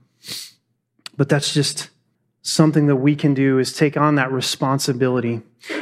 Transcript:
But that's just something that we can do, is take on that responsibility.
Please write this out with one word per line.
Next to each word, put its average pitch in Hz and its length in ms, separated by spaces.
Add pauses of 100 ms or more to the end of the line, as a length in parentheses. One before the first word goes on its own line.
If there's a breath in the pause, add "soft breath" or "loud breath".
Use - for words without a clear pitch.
(1160 loud breath)
But 143 120
that's 143 240
just - 380 (520)
something 151 440
that 143 100
we 143 200
can 147 180
do, 135 240
is 127 140
take 147 240
on 147 200
that 131 140
responsibility. 127 1120 (400 loud breath)